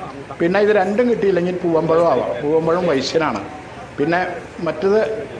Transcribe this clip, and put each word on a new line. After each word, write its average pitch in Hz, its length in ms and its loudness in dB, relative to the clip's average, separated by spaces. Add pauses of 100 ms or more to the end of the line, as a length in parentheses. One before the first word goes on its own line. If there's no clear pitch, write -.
(400)
പിന്നെ 180 260 2
ഇത് 202 140 4
രണ്ടും 208 320 2
കിട്ടിയില്ലെങ്കിൽ 180 520 2
പൂവമ്പഴം 165 480 2
ആവാം, 117 180 0 (120)
പൂവമ്പഴം 160 480 2
വൈശ്യനാണ്. 135 500 0 (580)
പിന്നെ 165 220 2 (480)
മറ്റത് 196 320 2 (400)